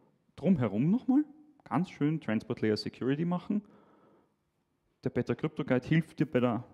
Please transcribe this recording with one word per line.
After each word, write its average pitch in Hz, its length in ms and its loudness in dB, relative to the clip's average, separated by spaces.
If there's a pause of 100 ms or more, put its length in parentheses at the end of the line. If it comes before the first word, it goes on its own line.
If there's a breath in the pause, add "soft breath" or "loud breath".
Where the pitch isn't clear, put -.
(380 soft breath)
drumherum 135 520 2
nochmal 254 340 2 (420)
ganz 160 260 -2
schön 151 280 -2
Transport 110 420 -4
Layer 107 160 2
Security 135 480 -4
machen. 180 360 -2 (1400 soft breath)
Der 127 60 -4
Better 123 260 -2
Crypto - 300 -6
Guide 127 220 0
hilft - 320 2
dir 151 60 2
bei - 140 0
der 120 240 2 (100)